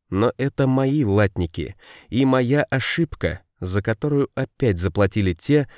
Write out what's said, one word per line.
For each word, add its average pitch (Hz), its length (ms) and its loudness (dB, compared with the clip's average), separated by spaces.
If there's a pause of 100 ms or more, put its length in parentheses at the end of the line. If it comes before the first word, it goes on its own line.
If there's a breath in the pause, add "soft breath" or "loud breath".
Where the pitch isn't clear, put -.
(100)
Но 104 260 0
это 135 300 -2
мои 135 380 0
латники 95 720 0 (360 loud breath)
и 123 160 0
моя 131 380 2
ошибка, 123 760 -4 (200)
за 92 220 -2
которую 139 520 -2
опять 123 440 -2
заплатили 95 540 0
те, 143 460 0